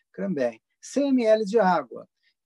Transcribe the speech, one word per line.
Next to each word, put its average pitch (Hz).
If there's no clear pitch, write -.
Cranberry. 139
Cem 277
mililitros 220
de 226
água. 165